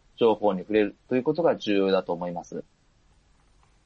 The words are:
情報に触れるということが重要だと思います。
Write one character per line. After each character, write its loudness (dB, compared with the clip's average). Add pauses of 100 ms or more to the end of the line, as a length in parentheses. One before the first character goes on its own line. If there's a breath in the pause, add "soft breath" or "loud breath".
(160)
情 4
報 0
に -6
触 -8
れ 4
る -4 (140)
と 0
い 0
う 0
こ -2
と -2
が 2
重 -2
要 2
だ 2
と -6
思 -8
い -8
ま -10
す。 -14 (1200)